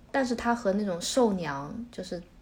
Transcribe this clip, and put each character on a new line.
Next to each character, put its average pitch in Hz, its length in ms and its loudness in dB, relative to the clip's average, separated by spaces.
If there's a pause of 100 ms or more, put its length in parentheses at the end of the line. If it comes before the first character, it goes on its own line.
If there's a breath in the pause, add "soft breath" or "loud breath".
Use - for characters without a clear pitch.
(140)
但 269 120 2
是 247 80 0
它 233 220 0
和 202 160 0
那 208 140 2
种 175 160 -2
兽 233 320 4
娘， 147 420 -4 (160)
就 - 100 -10
是 175 220 -8 (180)